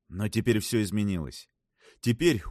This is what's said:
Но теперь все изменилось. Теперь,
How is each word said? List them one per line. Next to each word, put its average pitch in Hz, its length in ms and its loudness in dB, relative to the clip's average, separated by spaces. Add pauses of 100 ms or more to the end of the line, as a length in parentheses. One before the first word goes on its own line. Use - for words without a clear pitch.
Но 101 200 -4
теперь 113 320 2
все 113 200 0
изменилось. 98 680 -4 (500)
Теперь, 120 500 2